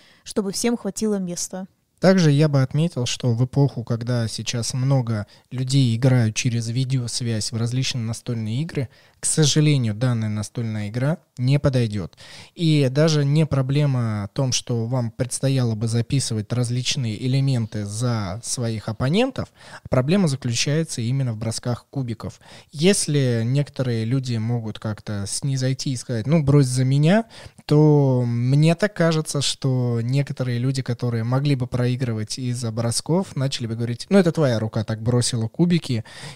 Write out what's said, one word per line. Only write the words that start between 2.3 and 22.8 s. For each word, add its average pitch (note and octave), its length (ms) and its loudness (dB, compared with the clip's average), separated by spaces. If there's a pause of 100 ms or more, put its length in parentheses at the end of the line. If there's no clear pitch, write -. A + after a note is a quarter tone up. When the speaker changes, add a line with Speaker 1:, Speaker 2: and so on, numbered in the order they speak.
Speaker 2:
я D3 180 4
бы C#3 140 2
отметил, C#3+ 440 -2
что - 260 -2
в A#2 120 2
эпоху, C3+ 380 0
когда A#2 460 -2
сейчас A2+ 460 -6
много B2+ 520 0 (240)
людей B2+ 460 2
играют B2 400 2
через A#2 320 -2
видеосвязь A#2+ 840 -4
в A#2+ 40 -6
различные A#2+ 480 -2
настольные A2+ 580 -4
игры, D3 260 -6 (300)
к - 60 -10
сожалению, D3 680 2
данная A2+ 340 0
настольная G#2+ 600 -4
игра B2+ 300 -2 (200)
не C3 200 2
подойдет. A#2 580 0 (380)
И D3+ 360 2
даже D3+ 340 2
не D3 220 4
проблема C3 840 0
в - 60 -18
том, C3 160 0
что A2+ 340 -2
вам A#2+ 240 -2
предстояло B2+ 640 -2
бы A2 140 -2
записывать A#2 640 -2
различные B2 760 -2
элементы B2+ 600 0
за A2 580 -4
своих A2+ 440 -4
оппонентов, D#3 600 -2 (420)
проблема D#3 380 2
заключается C3+ 720 -2
именно B2+ 320 0
в G#2+ 60 -8
бросках A2+ 520 -6
кубиков. A2+ 500 -8 (320)
Если C#3+ 720 2